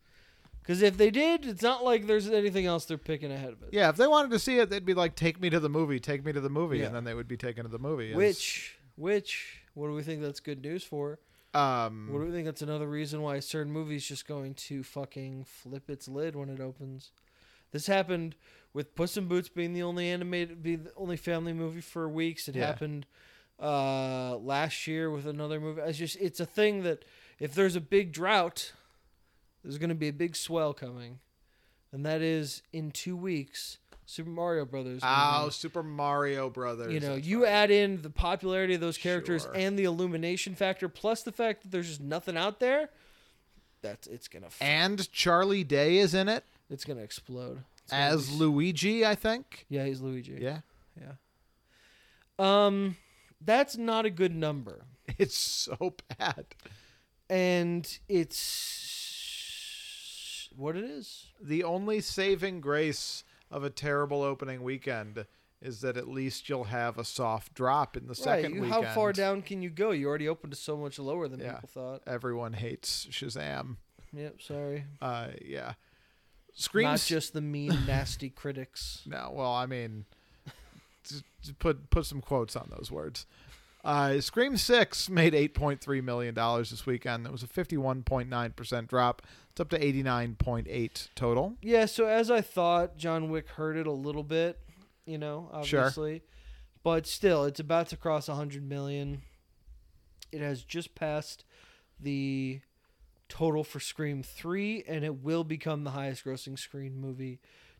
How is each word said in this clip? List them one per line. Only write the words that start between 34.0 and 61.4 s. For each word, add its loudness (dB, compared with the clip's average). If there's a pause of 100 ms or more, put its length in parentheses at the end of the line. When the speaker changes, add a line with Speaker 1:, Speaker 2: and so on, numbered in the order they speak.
Speaker 1:
Super -10
Mario 0
Brothers -6
Speaker 2:
Oh, 6
Speaker 1:
movie. -2
Speaker 2:
Super -4
Mario 0
Brothers. -4
Speaker 1:
You -2
know, -2
Speaker 2:
That's -4
Speaker 1:
you 4
Speaker 2:
right. 8
Speaker 1:
add 8
in 6
the -10
popularity 2
of 2
those 0
characters 0
Speaker 2:
Sure. -8
Speaker 1:
and 0
the 4
illumination 0
factor, 0
plus -2
the -8
fact 0
that -18
there's -2
just -8
nothing -4
out 0
there. 2 (880)
That's, -12
it's -14
gonna -18
f- -12
Speaker 2:
And 2
Charlie 4
Day 6
is 6
in 4
it 0 (240)
Speaker 1:
It's -10
gonna -8
explode. -10 (180)
It's -18
gonna 4
Speaker 2:
as 4
Speaker 1:
be -6
s- 2
Speaker 2:
Luigi, 4
I 4
think. -2
Speaker 1:
Yeah, -2
he's -2
Luigi. -8
Speaker 2:
Yeah. -4 (360)
Speaker 1:
Yeah. -16 (1200)
Um, 6 (460)
that's 4
not 2
a 2
good 2
number. -2 (100)
Speaker 2:
<laughs> -8
It's 2
so -2 (220)
bad. -2 (840)
Speaker 1:
And 2
it's -6
what -4
it -4
is. -10 (140)